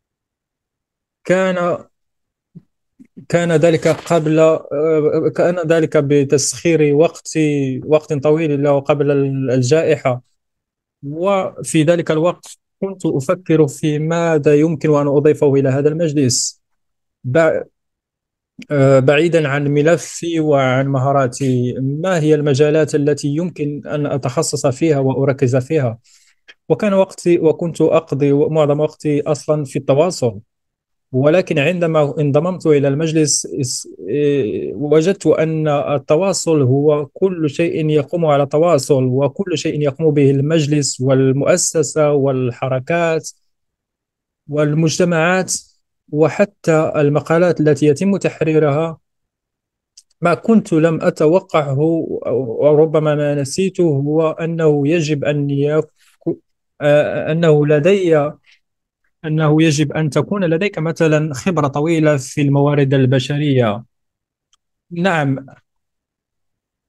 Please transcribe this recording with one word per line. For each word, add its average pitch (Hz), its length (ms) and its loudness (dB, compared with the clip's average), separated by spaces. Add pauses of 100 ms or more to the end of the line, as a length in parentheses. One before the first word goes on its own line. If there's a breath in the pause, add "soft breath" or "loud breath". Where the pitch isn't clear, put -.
(1200)
كان، 180 540 0 (1500)
كان 170 240 -4
ذلك 160 360 2
قبل، 156 500 -2
آه، 156 1000 0
كان 175 200 0 (100)
ذلك 160 300 0
بتسخير 147 1000 0
وقت، 165 340 0 (580)
وقت 156 260 0
طويل 151 500 0
له 143 180 2
قبل 143 300 0
ال-، 135 400 -2
الجائحة. 131 720 0 (800)
وفي 165 800 -2
ذلك 165 280 0
الوقت 160 360 -2 (340)
كنت 190 260 -6
أفكر 160 600 0
في 151 320 -4
ماذا 160 560 0
يمكن 151 400 2
أن 143 140 0
أضيفه 143 460 2
إلى 139 140 2
هذا 139 200 0
المجلس. 151 720 -2 (640)
بع-، 160 400 0 (1040)
آه، 135 280 4
بعيدًا 151 500 2
عن 143 200 -2
ملفي 160 720 -2
وعن 139 480 2
مهاراتي، 131 920 -2
ما 156 400 -2
هي 151 140 2
المجالات 147 600 2
التي 147 340 -2
يمكن 147 580 -6
أن 147 200 -4
أتخصص 139 600 -4
فيها 143 320 0
وأركز 131 580 0
فيها؟ 127 420 -2 (680 soft breath)
وكان 196 260 0
وقتي، 190 440 0
وكنت 156 420 -2
أقضي 143 520 0
معظم 151 480 0
وقتي 151 420 -2
أصلًا 151 420 -4
في 131 140 -8
التواصل، 135 640 0 (720)
ولكن 156 460 0
عندما 160 600 0
انضممت 151 460 0
إلى 143 220 2
المجلس 151 580 -2
اس-، - 420 -8 (200)
إيه، 113 640 -2
وجدت 160 520 0
أن 156 420 0
التواصل 151 920 0
هو 143 440 2
كل 170 440 -2
شيء 160 400 -2
يقوم 156 360 0
على 143 200 2
تواصل، 151 580 2
وكل 139 540 -2
شيء 151 240 -4
يقوم 147 320 0
به 143 160 4
المجلس 147 720 0
والمؤسسة 139 1120 0
والحركات 139 1160 -2 (1160)
والمجتمعات، 160 1080 0 (580)
وحتى 156 840 0
المقالات 156 640 2
التي 151 260 2
يتم 185 300 2
تحريرها 156 840 0 (1200)
ما 170 140 2
كنت 220 380 2
لم 160 300 2
أتوقعه، 160 760 0 (480)
أو 123 480 0
ربما 156 400 2
ما 147 200 -2
نسيته، 180 500 -2
هو 151 460 0
أنه 160 580 0
يجب 151 360 -2
أن 143 260 -2
يكو-، 151 840 -4 (460)
آه، 147 520 0
أنه 156 340 4
لدي، 151 640 2 (920 soft breath)
أنه 156 380 2
يجب 151 300 0
أن 156 180 -2
تكون 190 340 -2
لديك 170 340 -2
مثلًا 156 560 0
خبرة 156 340 -2
طويلة 151 480 0
في 135 260 -6
الموارد 143 520 2
البشرية. 131 920 0 (1040)
نعم، 156 560 -2 (1400)